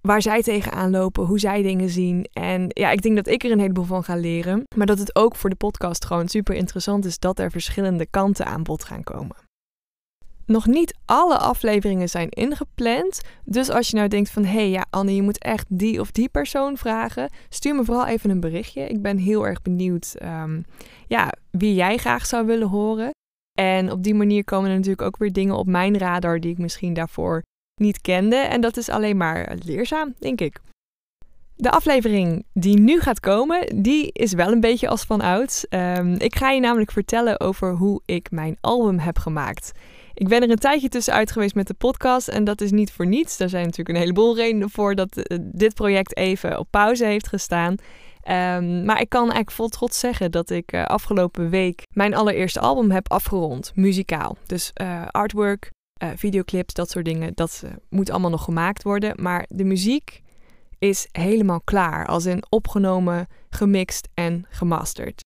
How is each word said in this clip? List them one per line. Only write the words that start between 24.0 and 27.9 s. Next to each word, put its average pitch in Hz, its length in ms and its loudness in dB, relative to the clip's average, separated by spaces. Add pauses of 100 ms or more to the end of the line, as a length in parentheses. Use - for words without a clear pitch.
die 208 120 2
manier 208 300 4
komen 196 260 0
er 190 60 2
natuurlijk 190 260 0
ook 196 140 -4
weer 208 160 -2
dingen 190 240 0
op 190 100 -2
mijn 185 320 2
radar 175 420 0
die 170 100 -4
ik 170 80 -6
misschien 175 360 -4
daarvoor 165 480 -4 (380)
niet 208 200 2